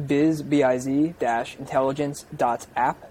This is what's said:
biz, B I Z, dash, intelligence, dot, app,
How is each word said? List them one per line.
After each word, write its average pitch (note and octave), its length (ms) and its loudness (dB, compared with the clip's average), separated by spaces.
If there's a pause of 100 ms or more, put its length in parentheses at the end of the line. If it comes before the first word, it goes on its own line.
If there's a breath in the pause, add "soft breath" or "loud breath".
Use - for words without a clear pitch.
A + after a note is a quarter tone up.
biz, D3 360 2
B C#3+ 220 2
I B2+ 140 4
Z, C#3+ 420 0
dash, A#2+ 360 -2
intelligence, C#3 720 -2 (100)
dot, B2 380 -2
app, C3 240 0 (120)